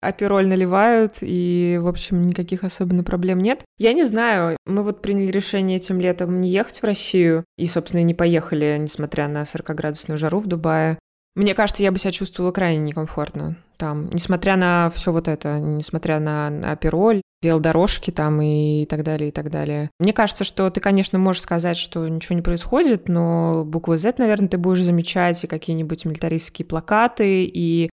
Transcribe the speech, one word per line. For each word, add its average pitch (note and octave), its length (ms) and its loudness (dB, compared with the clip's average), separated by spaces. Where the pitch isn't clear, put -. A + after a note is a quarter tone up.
апероль G3 440 2
наливают, G3 760 4
и, F3 580 0
в E3+ 60 0
общем, F3 400 0
никаких F3+ 380 -2
особенно F3+ 380 0
проблем F#3 360 0
нет. A3 240 0
Я A3+ 160 4
не E4 100 4
знаю, G#3 520 0
мы G3 160 0
вот G#3 180 -4
приняли G3 300 0
решение F#3+ 460 0
этим F#3 240 -2
летом F3+ 400 0
не F#3 100 0
ехать G3 300 -2
в - 40 -4
Россию, E3+ 600 2
и, F3 100 -2
собственно, E3+ 340 -2
и E3+ 40 4
не E3+ 100 4
поехали, D3+ 640 2
несмотря D3 500 -4
на D3 160 -4
сорокаградусную D3+ 720 -6
жару D#3+ 220 -2
в G#3+ 60 -6
Дубае. D#3+ 520 0
Мне G3 200 2
кажется, G3+ 280 0
я G3 80 4
бы F#3+ 80 0
себя F#3+ 120 -2
чувствовала F3+ 420 -4
крайне E3+ 300 0
некомфортно D#3 760 -6
там, D3+ 300 -6
несмотря F3+ 420 0
на F3 400 4
всё - 160 -2
вот E3 160 0
это, D3 320 -2
несмотря D3+ 600 -2
на, D3+ 300 -2
на D3+ 200 -4
апероль, F#3 500 2
велодорожки E3 720 2
там D3+ 280 0
и D3+ 460 0
так D3+ 160 -4
далее, D3+ 280 -4
и - 20 -10
так D3+ 180 -8
далее. D3 480 -4
Мне G3+ 140 2
кажется, G#3 320 2
что F#3+ 260 0
ты, F#3 100 -4
конечно, G3 380 2
можешь F#3 240 2
сказать, E3+ 340 -2
что E3 300 -6
ничего D#3+ 300 -4
не E3+ 60 0
происходит, G#3+ 680 2
но E3 580 2
букву E3 300 -2
«З», A3 220 0
наверное, G#3 300 2
ты F#3 80 -2
будешь F3+ 280 2
замечать, F3 580 0
и - 60 -6
какие-нибудь D#3+ 560 -6
милитаристские D#3+ 600 -4
плакаты, G3+ 800 0
и E3+ 580 0